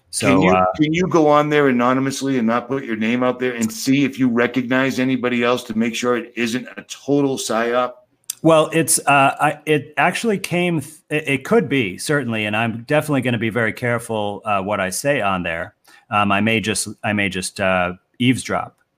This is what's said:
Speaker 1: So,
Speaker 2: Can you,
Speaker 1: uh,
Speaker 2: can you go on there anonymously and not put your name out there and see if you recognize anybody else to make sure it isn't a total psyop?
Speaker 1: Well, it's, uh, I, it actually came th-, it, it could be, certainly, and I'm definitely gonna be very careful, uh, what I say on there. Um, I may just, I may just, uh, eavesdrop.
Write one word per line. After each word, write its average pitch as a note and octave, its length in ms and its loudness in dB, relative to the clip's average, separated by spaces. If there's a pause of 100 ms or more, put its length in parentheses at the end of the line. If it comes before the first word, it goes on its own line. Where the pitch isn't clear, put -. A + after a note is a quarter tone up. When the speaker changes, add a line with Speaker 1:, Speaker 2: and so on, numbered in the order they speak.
(100)
Speaker 1:
So, - 180 -2
Speaker 2:
Can F#2+ 120 6
you, F#2 160 4
Speaker 1:
uh, F#2 80 4 (120)
Speaker 2:
can D3+ 180 0
you F3+ 120 -2
go D#3 200 4
on D3 240 4
there D3 180 4
anonymously C3 680 0
and A2+ 80 0
not A#2 200 0
put C3+ 160 -4
your A2+ 140 -6
name A#2 260 0
out B2 160 0
there B2+ 140 -2
and A#2 180 -4
see C3+ 340 0
if C3 140 -2
you C3 80 2
recognize B2 720 0
anybody B2 460 0
else B2 200 0
to G#2+ 120 -8
make A2+ 180 0
sure B2 220 0
it A2 180 -8
isn't A#2+ 320 -4 (120)
a - 60 -10
total C#3 520 -2
psyop? A#2+ 560 -2 (480)
Speaker 1:
Well, D#3 320 4
it's, D#3+ 280 2
uh, C#3 380 4
I, D3 280 0
it D3+ 320 0
actually F#3 400 0
came F3 420 -2
th-, - 140 -10 (160)
it, D3+ 180 -4
it C3+ 160 0
could G#3 240 2
be, G#2+ 300 -2
certainly, A#2 480 -2
and G#2 100 -2
I'm A#2 280 -2
definitely D3 360 0
gonna B2 160 0
be A2+ 140 -2
very A2 240 0
careful, A2+ 720 -4
uh, G2+ 160 0
what G2+ 180 -2
I F#2+ 80 -2
say C#3 320 -2
on F#2+ 220 0
there. E2 320 -6 (360)
Um, G#2 220 2
I G2 80 2
may A2 200 2
just, G#2 280 -4 (160)
I G#2+ 80 0
may G2+ 160 0
just, F#2 320 -8
uh, F#2 320 0 (260)
eavesdrop. A2 600 -2 (200)